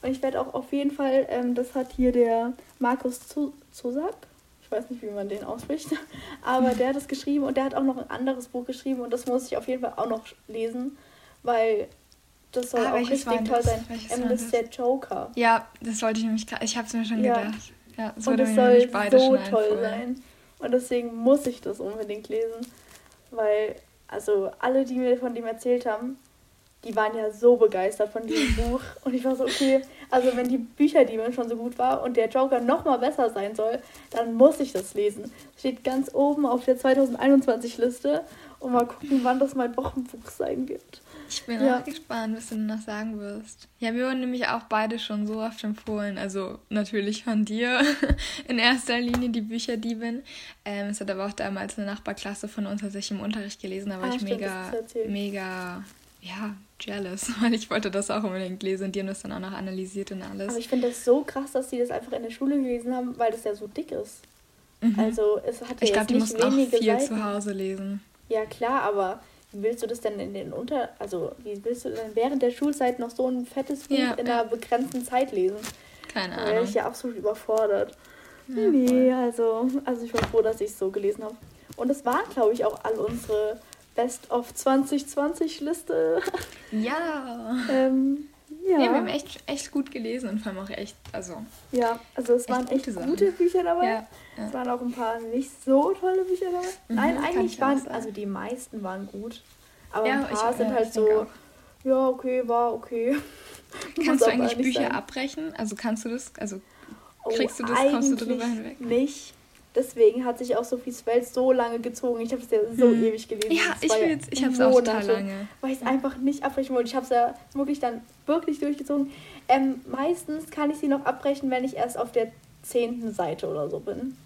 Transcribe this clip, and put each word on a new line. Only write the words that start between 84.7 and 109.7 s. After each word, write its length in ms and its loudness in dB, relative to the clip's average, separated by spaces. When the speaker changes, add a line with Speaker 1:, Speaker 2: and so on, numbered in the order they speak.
Speaker 1:
zwanzig 520 -2
Liste. 640 0
<laughs> 60 -2
Speaker 2:
Ja. 840 -4
Speaker 1:
Ähm, 580 2
ja. 140 6
Speaker 2:
Ja, 120 6
wir 60 4
haben 80 0
echt, 400 -6
echt 240 -6
gut 220 -2
gelesen 360 -6
und 120 -4
vor 120 -6
allem 80 -8
auch 100 -12
echt, 260 -10
also 320 -10
Speaker 1:
Ja, 280 2
also 200 4
es 80 4
Speaker 2:
echt 80 -8
Speaker 1:
waren 180 0
echt 180 0
Speaker 2:
gute 60 -4
Sachen. 180 -4
Speaker 1:
gute 220 4
Bücher 300 2
dabei. 240 2
Speaker 2:
Ja, 200 -2
ja. 120 -8
Speaker 1:
Es 60 -8
waren 140 -4
auch 120 -2
ein 120 -4
paar 280 -2
nicht 300 -4
so 280 6
tolle 320 2
Bücher 280 0
dabei. 140 -2
Speaker 2:
Mhm, 80 -2
Speaker 1:
Nein, 200 4
Speaker 2:
kann 80 -2
Speaker 1:
eigentlich 280 0
Speaker 2:
ich 60 -14
auch 80 2
Speaker 1:
waren, 120 2
Speaker 2:
sagen. 160 -6
Speaker 1:
also 160 -6
die 160 -8
meisten 560 -8
waren 240 -8
gut. 360 -12
Aber 160 0
Speaker 2:
Ja, 140 2
Speaker 1:
ein 60 -4
paar 240 2
Speaker 2:
ich, 60 -4
Speaker 1:
sind 120 2
Speaker 2:
ja, 40 -2
Speaker 1:
halt 140 4
Speaker 2:
ich 40 -12
denke 180 4
Speaker 1:
so, 100 6
Speaker 2:
auch. 60 -4
Speaker 1:
"Ja, 240 4
okay, 400 0
war 260 2
okay." 420 -2
<laughs> 360 -14
Speaker 2:
Kannst 120 2
Speaker 1:
Muss 120 4
Speaker 2:
du 60 10
Speaker 1:
aber 80 6
Speaker 2:
eigentlich 220 2
Speaker 1:
nicht 80 -2
Speaker 2:
Bücher 180 2
Speaker 1:
sein. 100 0
Speaker 2:
abbrechen? 640 -6
Also 200 -6
kannst 280 -4
du 40 -4
das, 300 -8
also 220 -8
Speaker 1:
Oh, 60 -2
Speaker 2:
kriegst 280 0
du 60 -4
das, 140 2
kommst 220 4
du 40 2
drüber 280 -2
Speaker 1:
eigentlich 140 -2
Speaker 2:
hinweg? 220 -12
Speaker 1:
nicht. 520 0